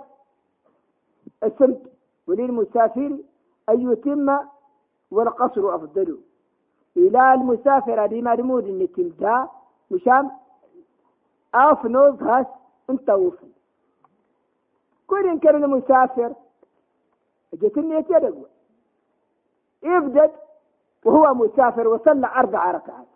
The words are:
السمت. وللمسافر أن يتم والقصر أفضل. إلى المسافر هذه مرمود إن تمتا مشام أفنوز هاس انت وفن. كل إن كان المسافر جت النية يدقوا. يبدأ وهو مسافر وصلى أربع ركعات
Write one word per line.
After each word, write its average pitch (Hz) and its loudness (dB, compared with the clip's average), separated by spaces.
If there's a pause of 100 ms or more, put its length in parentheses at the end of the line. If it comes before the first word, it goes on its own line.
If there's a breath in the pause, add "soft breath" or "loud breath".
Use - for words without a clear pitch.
(1400)
السمت. 240 -2 (360)
وللمسافر 233 -2 (520)
أن 247 0
يتم 277 -2 (720)
والقصر 214 -2
أفضل. 160 -6 (800)
إلى 262 6
المسافر 247 0
هذه 220 -4
مرمود 240 -2
إن 190 -4
تمتا 185 -4 (420)
مشام 254 0 (1200)
أفنوز 262 2
هاس 247 0 (440)
انت 262 -4
وفن. 190 -2 (1600)
كل 392 0
إن 320 -4
كان 294 4
المسافر 262 0 (1200)
جت 202 -2
النية 311 -4
يدقوا. 269 0 (1400)
يبدأ 302 0 (760)
وهو 285 4
مسافر 233 0
وصلى 247 0
أربع 190 -2
ركعات - -12